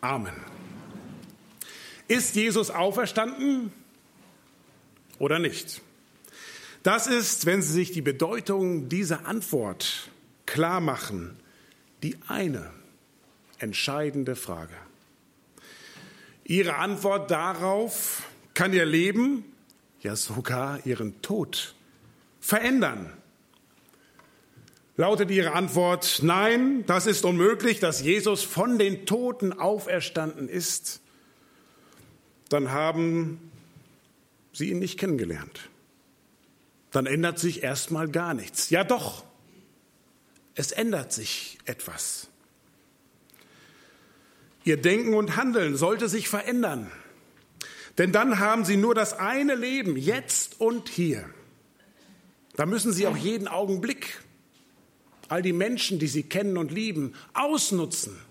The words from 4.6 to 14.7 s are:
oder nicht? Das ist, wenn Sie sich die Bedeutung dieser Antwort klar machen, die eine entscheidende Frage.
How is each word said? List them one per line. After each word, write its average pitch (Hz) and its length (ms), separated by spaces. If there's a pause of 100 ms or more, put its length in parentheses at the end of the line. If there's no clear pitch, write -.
oder 143 180
nicht? - 460 (1000)
Das 214 240
ist, 240 400
wenn 185 160
Sie 151 120
sich 175 180
die 170 100
Bedeutung 170 880
dieser 170 380
Antwort 131 840 (380)
klar 165 340
machen, 101 580 (600)
die - 160 (100)
eine 120 440 (880)
entscheidende 135 760
Frage. 82 380 (1700)